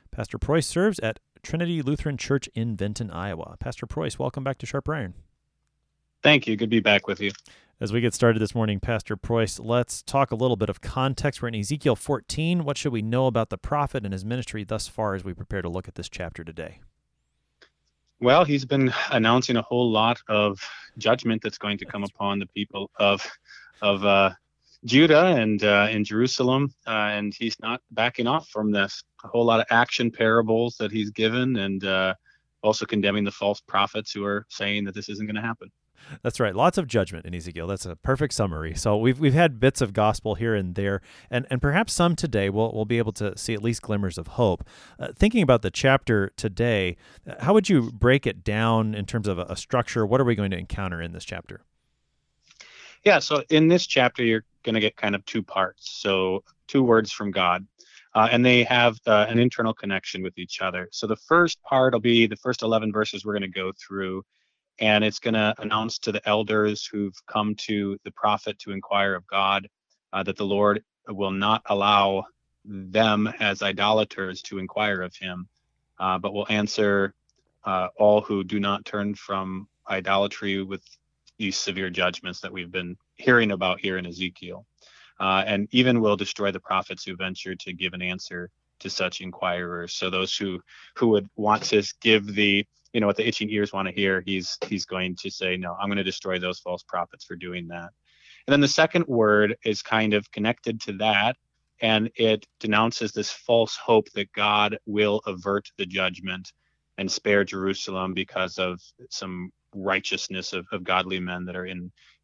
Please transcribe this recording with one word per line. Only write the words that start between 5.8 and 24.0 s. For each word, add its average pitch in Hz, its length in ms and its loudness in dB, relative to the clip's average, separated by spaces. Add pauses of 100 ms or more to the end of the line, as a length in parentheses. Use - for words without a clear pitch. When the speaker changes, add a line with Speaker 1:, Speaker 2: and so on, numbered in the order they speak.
Speaker 2:
Thank 147 240 6
you. 110 100 0
Good 107 140 -2
to 117 60 2
be 110 40 6
back 101 260 2
with 101 140 -4
you. 101 100 -2 (480)
Speaker 1:
As 104 140 -4
we 117 80 0
get 117 140 0
started 117 240 4
this 107 160 -2
morning, 107 260 0
Pastor 107 380 -4
Preuss, 113 420 -2
let's 117 420 -2
talk 139 280 0
a 117 60 -4
little 120 200 2
bit 101 140 -2
of - 100 -8
context. 135 600 -4
We're 120 60 -4
in 113 80 -6
Ezekiel 117 400 0
fourteen. 160 680 -2
What 143 140 -4
should 143 140 -2
we 110 100 -2
know 123 240 2
about 113 240 0
the 95 80 -6
prophet 143 480 -2
and 98 80 -4
his 92 100 -6
ministry 110 400 -6
thus 104 240 -6
far 104 260 -2
as 92 100 -6
we 92 100 -8
prepare 98 260 -6
to 87 80 -4
look 87 200 -6
at - 80 -18
this 87 120 -10
chapter 85 340 -10
today? 80 380 -14 (1400)
Speaker 2:
Well, 139 240 8
he's 143 200 0
been 135 300 2 (160)
announcing 120 460 4
a 113 60 2
whole 123 280 0
lot 110 380 2
of 104 320 0 (360)
judgment 110 460 0
that's - 160 -8
going 101 200 -4
to - 60 -10
come 101 200 -8
upon 101 340 -4
the 95 80 -6
people 101 420 -8 (120)
of, 101 280 2 (520)
of, 101 240 2